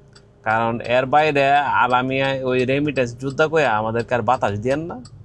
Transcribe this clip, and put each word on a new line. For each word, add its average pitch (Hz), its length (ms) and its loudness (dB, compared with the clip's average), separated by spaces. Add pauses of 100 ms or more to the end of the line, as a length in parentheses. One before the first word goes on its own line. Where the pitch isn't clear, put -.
(440)
কারণ 113 380 0
এর 123 240 0
বাইরে 143 460 2
আর 123 420 2
আমি 131 300 0
ওই 131 420 0
রেমিটেন্স 131 540 -2
যোদ্ধা 139 280 -2
কয়ে 151 180 2
আমাদেরকে 113 500 -2
আর 117 60 0
বাতাস 107 380 0
দিয়েন 131 200 -2
না, 185 220 -10 (240)